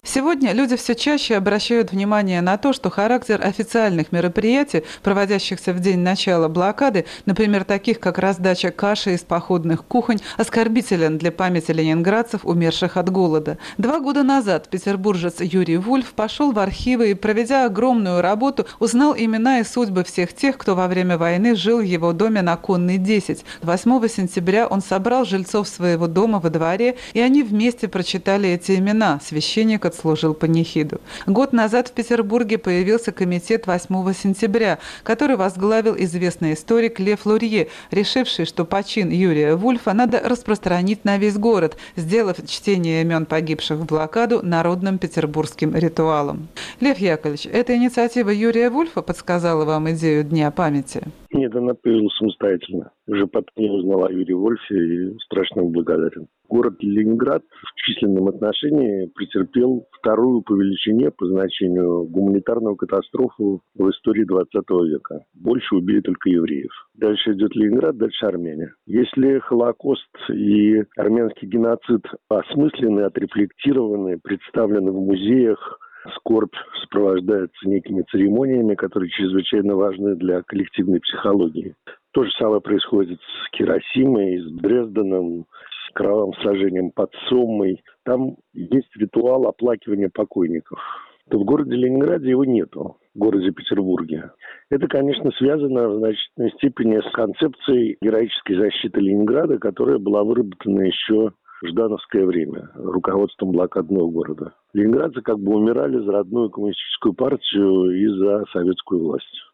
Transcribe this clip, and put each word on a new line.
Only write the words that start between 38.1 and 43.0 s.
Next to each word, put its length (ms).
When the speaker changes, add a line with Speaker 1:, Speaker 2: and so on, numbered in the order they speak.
Speaker 1:
что 180
почин 460
Юрия 460
Вульфа 380
надо 300
распространить 800
на 140
весь 220
город, 380
сделав 500
чтение 560